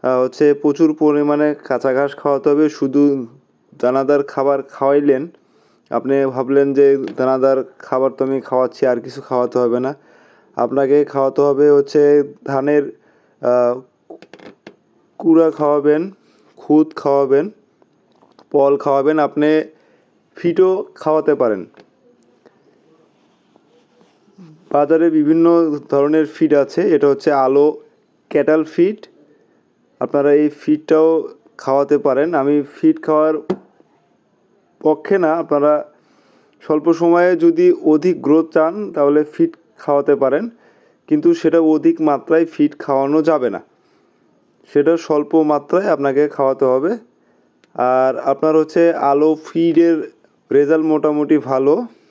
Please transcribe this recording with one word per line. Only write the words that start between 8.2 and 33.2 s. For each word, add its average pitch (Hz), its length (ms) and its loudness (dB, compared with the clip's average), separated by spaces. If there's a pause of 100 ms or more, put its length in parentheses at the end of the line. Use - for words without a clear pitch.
আমি 135 160 -4
খাওয়াচ্ছি, 127 460 -2
আর 123 140 0
কিছু 127 200 -16
খাওয়াতে 123 380 -4
হবে 120 220 0
না। 131 120 -6 (640)
আপনাকে 135 480 0
খাওয়াতে 135 380 -2
হবে 143 280 2
হচ্ছে 143 320 2 (420)
ধানের, 143 400 -2 (580)
আহ, 123 320 0 (1400)
কুড়া 160 320 4
খাওয়াবেন, 147 520 0 (540)
খুদ 151 400 0
খাওয়াবেন, 139 540 0 (1000)
পল 139 260 2
খাওয়াবেন, 139 420 0
আপনি 147 320 0 (840)
ফিডও 175 340 0 (240)
খাওয়াতে 156 400 -2
পারেন। 110 280 -2 (3000)
বাজারে 160 380 2
বিভিন্ন 156 360 2 (440)
ধরনের 147 360 0
ফিড 151 280 -2
আছে, 139 260 0 (140)
এটা 143 140 2
হচ্ছে 139 240 0
আলো 135 340 2 (640)
ক্যাটল 151 340 0
ফিড, 185 340 -2 (1000)
আপনারা 143 320 0
এই 147 160 2
ফিডটাও 156 800 0 (300)
খাওয়াতে 139 400 0
পারেন। 143 360 -2
আমি 143 280 0 (140)
ফিড 160 260 -6
খাওয়ার 156 320 0 (1500)